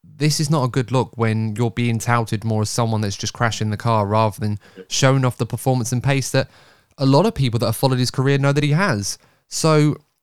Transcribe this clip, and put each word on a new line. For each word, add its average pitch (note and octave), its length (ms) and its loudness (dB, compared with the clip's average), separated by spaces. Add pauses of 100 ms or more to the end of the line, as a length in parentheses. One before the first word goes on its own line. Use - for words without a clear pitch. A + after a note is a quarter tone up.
this - 360 -2
is D3 100 -2
not D3+ 140 2
a B2 60 0
good A2+ 220 -2
look A#2+ 260 0
when A2 380 0
you're A#2 160 0
being A#2+ 280 -2
touted A#2 440 -2
more A2 180 0
as G#2 80 -2
someone A2+ 320 -2
that's G2+ 160 -4
just - 160 -8
crashing A2 360 -2
the G#2 80 -4
car A2 280 0
rather G#2+ 340 0
than G#2 200 -4 (280)
showing C3+ 380 2
off B2 120 -2
the A#2+ 80 -2
performance B2+ 460 -2
and B2 120 -2
pace C#3 280 0
that C3+ 180 0 (480)
a C3+ 80 -2
lot C#3 200 6
of A3+ 80 0
people A#2+ 260 0
that A2 80 0
have A2 80 -2
followed C3 240 0
his B2 120 0
career C#3 260 2
know C#3 140 2
that D3 120 2
he C#3+ 80 0
has. D3 460 0 (300)
So, D3+ 480 2 (280)